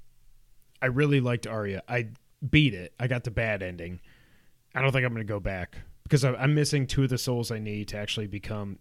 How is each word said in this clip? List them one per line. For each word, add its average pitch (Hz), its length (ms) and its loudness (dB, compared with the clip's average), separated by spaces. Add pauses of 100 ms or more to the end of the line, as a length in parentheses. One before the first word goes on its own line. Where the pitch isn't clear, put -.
(800)
I 131 60 2
really 139 340 4
liked 123 260 0
Aria. 104 400 -4
I 120 220 -2 (400)
beat 151 240 8
it. 90 260 -10
I 127 80 2
got 120 160 -2
the 117 80 -6
bad 107 320 0
ending. 87 380 -8 (760)
I 127 60 -2
don't 135 100 4
think 131 140 2
I'm 123 80 -2
gonna 113 100 -6
go 104 160 -4
back 92 380 -6 (260)
because 139 220 4
I, 127 100 4
I'm 135 180 4
missing 147 320 2
two 135 180 2
of 131 60 2
the 127 80 0
souls 120 340 -2
I 110 80 -6
need 104 300 -6
to 104 80 -8
actually 104 300 -4
become, 101 540 -8